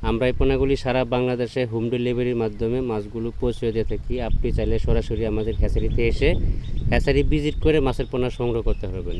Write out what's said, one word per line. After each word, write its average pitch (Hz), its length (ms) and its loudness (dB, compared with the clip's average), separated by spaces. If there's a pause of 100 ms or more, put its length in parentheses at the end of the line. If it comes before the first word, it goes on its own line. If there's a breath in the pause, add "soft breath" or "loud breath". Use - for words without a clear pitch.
আমরা 113 260 0
এই 127 100 0
পোনাগুলি 135 400 2
সারা 127 280 0
বাংলাদেশে 123 600 -2
হোম 113 240 -4
ডেলিভারির 123 480 -2
মাধ্যমে 113 440 -2
মাছগুলো 113 460 -4 (100)
পৌঁছে 123 340 -2
দিয়ে 110 180 0
থাকি। 107 320 -2
আপনি 113 300 2
চাইলে 110 280 0
সরাসরি 113 460 2
আমাদের 107 320 -2
হ্যাচারিতে 113 500 2
এসে 131 220 2 (600 loud breath)
হ্যাচারি 135 340 2
ভিজিট 147 360 2
করে 156 220 4
মাছের 127 280 0
পোনা 123 200 0
সংগ্রহ 117 340 -2
করতে 104 240 0
পারবেন। 92 320 -4